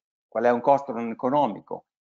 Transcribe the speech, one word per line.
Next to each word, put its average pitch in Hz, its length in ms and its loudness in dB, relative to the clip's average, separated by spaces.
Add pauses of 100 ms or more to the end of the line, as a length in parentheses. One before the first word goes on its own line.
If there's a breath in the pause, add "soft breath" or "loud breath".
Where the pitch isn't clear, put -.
(280)
qual 113 160 -2
è 120 60 6
un 120 100 2
costo 135 320 2
non 117 180 -6
economico? 127 760 -4 (140)